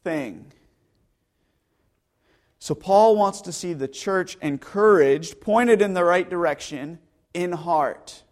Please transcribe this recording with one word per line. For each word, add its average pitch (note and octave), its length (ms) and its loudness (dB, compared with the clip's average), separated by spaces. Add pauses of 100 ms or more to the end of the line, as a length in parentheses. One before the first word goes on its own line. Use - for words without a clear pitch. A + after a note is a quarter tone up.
thing." C#3 480 -8 (2000)
So - 160 -6
Paul G#3 420 4
wants G3 240 -2
to F3 100 -14
see F3 220 -8
the C3+ 160 -8
church F#3 520 -4
encouraged, D#3 1000 2
pointed A3+ 400 2
in G3+ 120 0
the F3+ 120 0
right F3+ 240 2
direction, D#3+ 720 -6 (340)
in F3 180 -4
heart. D#3 800 -4